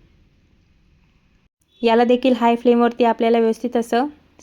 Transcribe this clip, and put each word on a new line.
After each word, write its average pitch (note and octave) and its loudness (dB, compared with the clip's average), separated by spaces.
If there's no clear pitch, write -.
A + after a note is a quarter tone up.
याला A#3 2
देखील B3 2
हाय A#3 0
फ्लेमवरती A#3+ 0
आपल्याला A#3 0
व्यवस्थित A3+ -2
असं A#3 -2